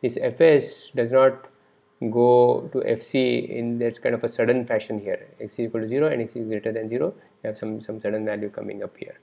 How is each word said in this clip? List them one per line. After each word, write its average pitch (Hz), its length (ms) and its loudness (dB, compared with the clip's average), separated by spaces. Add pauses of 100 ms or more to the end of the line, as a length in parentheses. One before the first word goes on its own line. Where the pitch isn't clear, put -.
this 120 180 -2
F 120 220 -2
S 156 540 4
does 117 180 0
not 131 320 4 (640)
go 123 640 4
to 131 140 -2
F 117 160 0
C 127 340 0
in 120 420 -4
that 120 220 -4
kind 120 140 -2
of 117 100 -6
a 120 60 0
sudden 123 340 2
fashion 113 340 -4
here. 101 280 -8 (120)
X 110 200 -12
is 117 80 -2
equal 113 160 -4
to 110 60 -6
zero 143 200 0
and 127 140 -2
X 110 120 -8
is 117 140 -8
greater 110 240 -4
than 110 160 -6
zero, 139 240 -2 (320)
you 113 40 -4
have 107 100 -8
some, 110 240 -8
some 110 180 -12
sudden 107 240 -4
value 104 240 -6
coming 101 340 -10
up 92 140 -12
here. - 260 -16